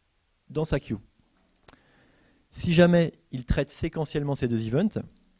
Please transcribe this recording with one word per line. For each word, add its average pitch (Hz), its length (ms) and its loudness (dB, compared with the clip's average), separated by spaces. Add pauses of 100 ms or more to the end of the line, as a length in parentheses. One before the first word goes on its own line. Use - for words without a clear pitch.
(500)
dans 151 160 -4
sa 147 160 -2
queue. 104 180 -8 (1500)
Si - 220 -2
jamais 170 400 6 (180)
il 131 140 -8
traite - 240 0
séquentiellement 147 680 -4
ces 127 140 -2
deux 113 180 -2
events, 143 340 -2 (380)